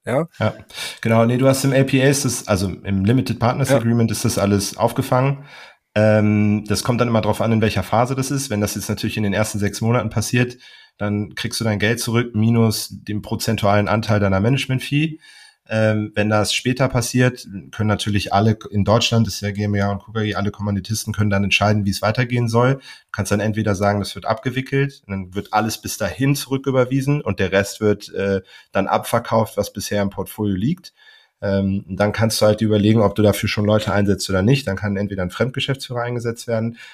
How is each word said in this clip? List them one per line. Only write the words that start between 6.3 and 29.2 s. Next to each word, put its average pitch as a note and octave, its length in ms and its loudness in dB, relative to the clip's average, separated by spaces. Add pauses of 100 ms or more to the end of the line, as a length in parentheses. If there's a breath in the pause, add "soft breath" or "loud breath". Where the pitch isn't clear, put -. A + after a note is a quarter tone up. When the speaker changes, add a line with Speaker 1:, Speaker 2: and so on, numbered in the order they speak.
Speaker 2:
das G2+ 160 -2
kommt A#2+ 180 0
dann A#2+ 80 2
immer A#2 120 2
drauf G#2+ 200 -2
an, A2+ 120 0
in A2 80 2
welcher G2+ 240 0
Phase B2 320 0
das C3 160 -4
ist. C#3 180 -4
Wenn G#2 100 -2
das G#2 140 -2
jetzt G2 140 -8
natürlich G#2+ 280 -4
in G#2+ 60 -2
den G2+ 100 0
ersten G#2 280 -2
sechs G2+ 200 -2
Monaten A#2 300 0
passiert, A#2+ 460 0 (420 loud breath)
dann G#2 360 -2
kriegst - 240 -8
du G#2+ 60 -4
dein G#2+ 140 0
Geld A2+ 220 0
zurück A#2 340 -2
minus A2+ 560 2
dem G#2 320 -8
prozentualen G#2 680 0
Anteil G#2+ 320 0
deiner F#2+ 200 2
Management-Fee. C#3 760 -2 (500 loud breath)
Ähm, G#2+ 460 0
wenn G#2 140 0
das G#2+ 240 2
später C3 360 0
passiert, B2+ 600 0 (240)
können G#2 160 -2
natürlich G2+ 440 0
alle G#2 260 4 (120)
in G2+ 140 0
Deutschland, A2+ 420 2
das G2 80 -6
ist - 60 -10
ja G2+ 120 -4
G G#2 120 -4
M G#2 80 0
B G2+ 100 0
H G2+ 80 0
und G2+ 100 -4
Co. - 120 -20
K A2 100 -2
G, G#2 120 -2
alle G2+ 160 -2
Kommanditisten G2+ 640 -4
können G#2+ 160 0
dann G2 140 2
entscheiden, G2+ 420 2
wie G2+ 40 2
es F#2+ 120 -4
weitergehen A#2+ 440 0
soll. A#2+ 280 2
Du C3+ 60 -6 (300 loud breath)
kannst - 220 -4
dann G#2 80 2
entweder G#2 340 0
sagen, G2+ 260 2
das - 140 -6
wird F#2 120 -12
abgewickelt, C3+ 800 -4
und G2+ 60 -12
dann F#2+ 220 -8
wird G2+ 180 -6
alles A2 260 0
bis - 180 -8
dahin C3 380 0
zurücküberwiesen C3+ 880 0
und G2 180 -4
der F#2 120 0
Rest G2+ 280 0
wird, G#2 320 0
äh, G2 300 -2 (300 loud breath)
dann G2 140 0
abverkauft, A2+ 720 -2